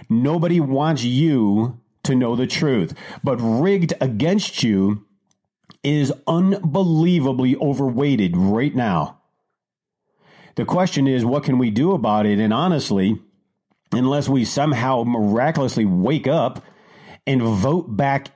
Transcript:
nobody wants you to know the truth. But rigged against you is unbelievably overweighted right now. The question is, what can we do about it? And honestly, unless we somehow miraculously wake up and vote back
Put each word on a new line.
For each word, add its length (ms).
nobody 520
wants 420
you 800
to 120
know 220
the 100
truth. 460
But 160
rigged 640
against 640
you 420
is 300
unbelievably 1300
overweighted 800
right 360
now. 460
The 80
question 420
is, 200
what 180
can 140
we 120
do 220
about 340
it? 140
And 140
honestly, 680
unless 380
we 160
somehow 580
miraculously 800
wake 440
up 360
and 140
vote 560
back 380